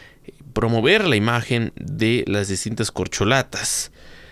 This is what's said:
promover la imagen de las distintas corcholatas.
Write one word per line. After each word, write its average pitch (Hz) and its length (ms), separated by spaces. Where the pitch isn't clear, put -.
promover 117 560
la 123 80
imagen 117 600
de 110 500
las 98 200
distintas 98 460
corcholatas. - 1000